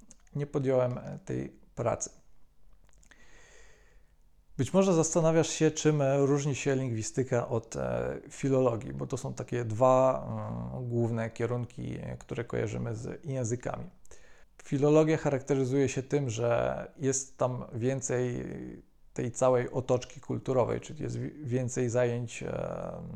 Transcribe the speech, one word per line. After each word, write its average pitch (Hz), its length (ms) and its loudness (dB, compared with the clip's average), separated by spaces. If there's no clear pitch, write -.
nie 143 120 -4
podjąłem 127 540 0
tej 131 280 -6
pracy. - 360 -2
Być 131 160 -2
może 190 200 6
zastanawiasz 160 540 4
się, 156 220 4
czym 151 320 2
różni 139 520 4
się 135 220 0
lingwistyka 123 720 -2
od, 117 280 -4
e, 64 420 -2
filologii, 131 640 2
bo 139 140 -6
to - 100 -4
są 131 180 -6
takie 123 300 -4
dwa, 131 640 4
mm, 117 600 -6
główne 117 420 0
kierunki, 123 680 -4
które - 260 -6
kojarzymy 120 500 -4
z 113 300 -10
językami. 123 680 -4
Filologia 151 520 4
charakteryzuje 135 720 2
się 131 140 -4
tym, 139 280 0
że 120 680 0
jest - 400 -2
tam 123 340 -2
więcej 127 720 -2
tej 123 180 -2
całej 127 380 4
otoczki - 500 -2
kulturowej, 117 600 0
czyli - 220 -12
jest 120 160 -4
wi-, 123 140 -6
więcej 127 440 0
zajęć, 120 540 0
e, 50 500 -6